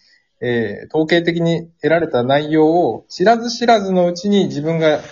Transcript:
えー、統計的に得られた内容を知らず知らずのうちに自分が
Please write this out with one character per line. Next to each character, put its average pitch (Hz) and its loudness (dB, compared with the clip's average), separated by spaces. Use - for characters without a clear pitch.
え 117 -4
ー、 - -20
統 156 0
計 170 2
的 170 -2
に 165 -2
得 147 0
ら 165 4
れ 165 -2
た 123 -2
内 143 0
容 156 4
を - -10
知 - -2
ら 226 4
ず 240 -8
知 240 -6
ら 226 4
ず 190 -4
の 180 2
う 175 0
ち 185 -6
に 202 4
自 139 -6
分 165 -2
が 156 2